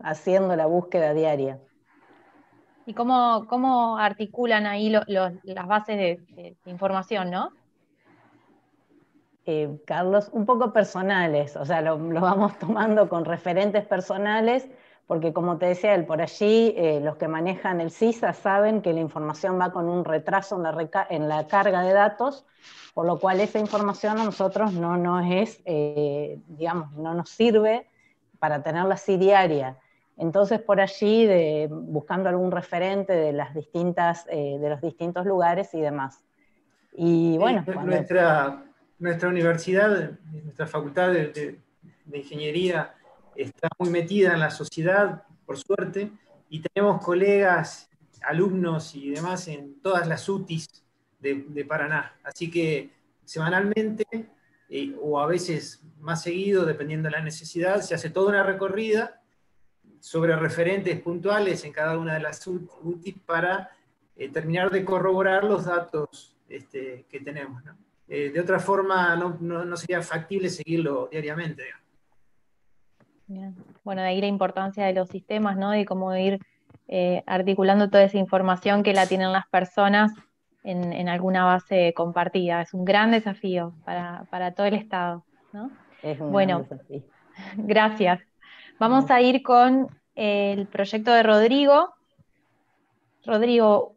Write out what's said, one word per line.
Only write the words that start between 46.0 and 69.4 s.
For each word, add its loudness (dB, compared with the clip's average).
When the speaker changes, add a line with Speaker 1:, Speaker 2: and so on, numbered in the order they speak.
Speaker 3:
y -12
tenemos 0
colegas, 2
alumnos -2
y -10
demás -8
en -16
todas 0
las -4
utis -6
de, -6
de -8
Paraná. -4
Así -10
que -2
semanalmente, -2
eh, -8
o -2
a 0
veces -4
más -8
seguido, 0
dependiendo -4
de -4
la -4
necesidad, -4
se -4
hace -10
toda 2
una 2
recorrida -2
sobre 0
referentes -2
puntuales -2
en -14
cada -2
una -4
de -4
las -10
utis -10
para, -2
eh, -10
terminar -2
de 0
corroborar 2
los 0
datos, -6
este, -14
que -16
tenemos, -14
¿no? -20
Eh, -6
de -4
otra 0
forma 2
no, -4